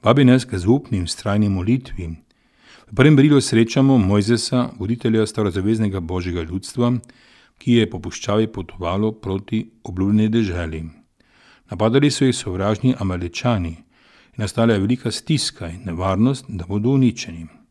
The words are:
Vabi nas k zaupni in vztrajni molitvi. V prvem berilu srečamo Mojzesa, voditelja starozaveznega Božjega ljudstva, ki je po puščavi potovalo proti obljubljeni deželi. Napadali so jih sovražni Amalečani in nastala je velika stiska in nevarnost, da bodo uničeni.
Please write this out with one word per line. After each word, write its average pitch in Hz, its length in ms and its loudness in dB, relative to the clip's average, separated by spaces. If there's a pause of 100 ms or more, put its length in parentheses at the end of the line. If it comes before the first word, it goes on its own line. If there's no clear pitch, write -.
Vabi 131 180 6
nas 127 200 6
k 101 140 -8
zaupni 110 400 0
in 87 80 -4
vztrajni 104 420 -2
molitvi. 98 580 -2 (800)
V - 80 -18
prvem 143 220 8
berilu 143 240 6
srečamo 131 580 2
Mojzesa, 107 680 0 (100)
voditelja 113 480 0
starozaveznega 101 760 -2
Božjega 87 420 -6
ljudstva, 95 500 -4 (680)
ki 127 140 -2
je 113 180 4
po 101 80 -10
puščavi 104 540 -2
potovalo 98 600 -4
proti 101 520 -6 (180)
obljubljeni 101 460 0
deželi. 87 560 -2 (840)
Napadali 113 400 2
so 139 140 -2
jih 127 120 2
sovražni 101 640 -2
Amalečani 92 760 -4
in - 720 -14
nastala 113 320 2
je 98 80 0
velika 120 260 -2
stiska - 580 -4
in 87 160 -14
nevarnost, 95 640 0
da 87 200 -10
bodo 104 220 -2
uničeni. 110 560 0 (240)